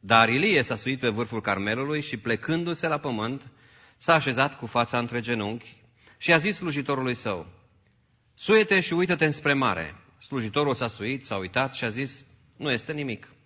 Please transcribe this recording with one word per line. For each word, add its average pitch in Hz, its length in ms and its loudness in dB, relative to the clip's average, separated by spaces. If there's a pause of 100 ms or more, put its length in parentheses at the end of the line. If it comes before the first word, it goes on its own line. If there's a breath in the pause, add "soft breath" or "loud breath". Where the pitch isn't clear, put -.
Dar 113 280 6
Ilie 147 340 4
s-a 120 120 -2
suit 127 260 -6
pe 127 80 2
vârful 110 320 -2
Carmelului 113 600 -2
și, - 140 -8
plecându-se 160 720 -2
la 151 100 0
pământ, 123 520 -6 (460 soft breath)
s-a - 180 2
așezat 135 440 2
cu 120 80 -10
fața 120 320 0
între 120 220 -4
genunchi 113 560 -4 (420 soft breath)
și - 140 2
a 165 40 6
zis 180 200 0
slujitorului 139 580 -2
său: 95 320 -6 (880)
„Suie-te 208 460 4
și - 120 -2
uită-te 170 320 2
înspre 147 280 2
mare.” 98 440 0 (220)
Slujitorul 131 560 0
s-a 120 140 -2
suit, 117 360 -6
s-a 107 120 -4
uitat 127 380 -2
și - 100 -6
a 117 40 0
zis: 127 360 -8 (320)
„Nu 147 140 -4
este 123 220 -2
nimic.” 143 360 -6 (180)